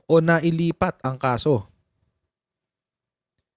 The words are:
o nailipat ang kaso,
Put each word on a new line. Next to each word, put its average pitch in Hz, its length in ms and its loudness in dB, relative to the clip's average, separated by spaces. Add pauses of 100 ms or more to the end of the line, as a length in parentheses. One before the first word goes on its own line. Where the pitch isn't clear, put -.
o 165 160 4
nailipat 165 800 0
ang 131 160 -6
kaso, 123 480 -2 (1900)